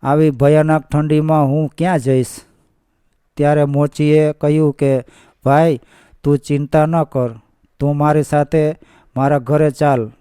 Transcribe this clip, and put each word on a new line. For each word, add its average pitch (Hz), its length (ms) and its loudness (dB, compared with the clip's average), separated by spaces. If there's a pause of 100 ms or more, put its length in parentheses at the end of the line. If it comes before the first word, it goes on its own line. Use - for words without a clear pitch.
આવી 151 280 2
ભયાનક 151 580 2
ઠંડીમાં 151 580 0
હું 147 320 -2
ક્યાં 175 200 0
જઈશ?" 131 280 0 (1080)
ત્યારે 147 280 2
મોચીએ 151 680 0
કહ્યું 151 400 0
કે, 135 320 -2 (400)
"ભાઈ, 143 360 2 (440)
તું 143 140 0
ચિંતા 147 480 -2
ન 165 160 0
કર, 127 280 -4 (500)
તું 147 160 -2
મારી 151 260 0
સાથે 151 520 -2 (420)
મારા 139 220 0
ઘરે 147 320 0
ચાલ 127 400 -2 (100)